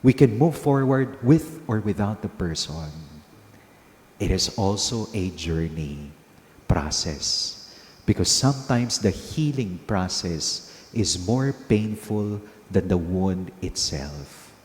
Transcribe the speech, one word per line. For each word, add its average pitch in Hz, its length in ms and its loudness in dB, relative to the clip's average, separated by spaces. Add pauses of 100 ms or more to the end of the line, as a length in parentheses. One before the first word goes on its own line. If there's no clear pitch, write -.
We 127 80 10
can 123 240 6
move 151 240 4
forward 135 640 2
with 156 400 4
or 110 160 0
without 104 400 -2
the 104 80 -6
person. 80 640 -6 (1300)
It 92 160 2
is - 240 -2
also 107 560 0
a 92 160 -2
journey 78 800 -6 (560)
process, - 1040 -4 (320)
because - 240 2
sometimes 127 720 0
the 202 160 2
healing 131 720 -2
process 90 840 -4 (220)
is 98 240 0
more 127 400 0 (160)
painful 104 720 -2 (240)
than 92 240 2
the 90 80 4
wound 92 500 0 (140)
itself. 73 880 -8 (140)